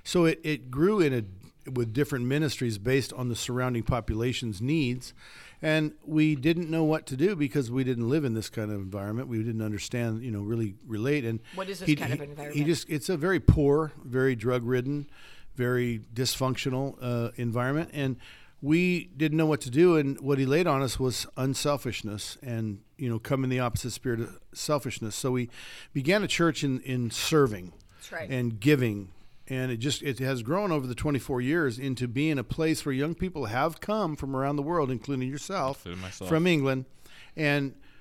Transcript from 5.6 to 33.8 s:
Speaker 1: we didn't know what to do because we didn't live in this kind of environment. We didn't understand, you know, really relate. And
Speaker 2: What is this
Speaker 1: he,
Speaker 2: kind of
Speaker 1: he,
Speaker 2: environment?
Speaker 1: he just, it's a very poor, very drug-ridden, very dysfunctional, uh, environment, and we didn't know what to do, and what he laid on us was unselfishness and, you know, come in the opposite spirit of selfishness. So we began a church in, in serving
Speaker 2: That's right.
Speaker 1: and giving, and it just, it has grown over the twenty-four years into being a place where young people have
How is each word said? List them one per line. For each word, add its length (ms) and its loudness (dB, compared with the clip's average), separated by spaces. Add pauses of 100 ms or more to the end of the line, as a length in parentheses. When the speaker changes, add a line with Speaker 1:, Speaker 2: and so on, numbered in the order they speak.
Speaker 1:
we 300 4
didn't 340 0
know 140 2
what 240 2
to 100 -6
do 180 4
because 360 0
we 120 2
didn't 240 0
live 160 2
in 120 0
this 160 -2
kind 180 -4
of 80 -4
environment. 500 -4
We 120 -2
didn't 240 -2
understand, 580 -2
you 80 -6
know, 120 -2
really 340 -2 (100)
relate. 400 0
And 140 -2 (160)
Speaker 2:
What 120 -6
is 120 -8
this 100 -4
Speaker 1:
he, 60 6
Speaker 2:
kind 180 -2
of 60 -2
Speaker 1:
he, 60 -8
Speaker 2:
environment? 300 -10
Speaker 1:
he 80 2
just, 280 0
it's 180 -2
a 80 2
very 220 2
poor, 540 6 (100)
very 320 2
drug-ridden, 720 0 (460)
very 460 0 (120)
dysfunctional, 880 -2
uh, 360 -2
environment, 540 0
and 260 -2 (440)
we 560 4
didn't 200 2
know 80 4
what 160 2
to 80 -8
do, 280 8
and 240 0
what 180 2
he 60 4
laid 200 4
on 160 2
us 180 -2
was 280 -2 (100)
unselfishness 1040 -2
and, 380 -4 (180)
you 100 -4
know, 120 0
come 240 0
in 80 0
the 80 2
opposite 320 -2
spirit 300 -2
of 180 -8 (140)
selfishness. 600 -2
So 180 -2
we 180 0 (440)
began 300 2
a 40 -2
church 360 2
in, 160 0
in 320 -2
serving 640 2 (240)
Speaker 2:
That's 140 -18
right. 180 -10
Speaker 1:
and 300 -2
giving, 500 4 (380)
and 240 -4
it 60 -4
just, 240 -2
it 180 -4
has 220 -2
grown 300 0
over 160 0
the 80 -4
twenty-four 460 -2
years 360 2
into 300 -4
being 320 0
a 40 -2
place 420 0
where 100 -2
young 180 0
people 340 -4
have 340 0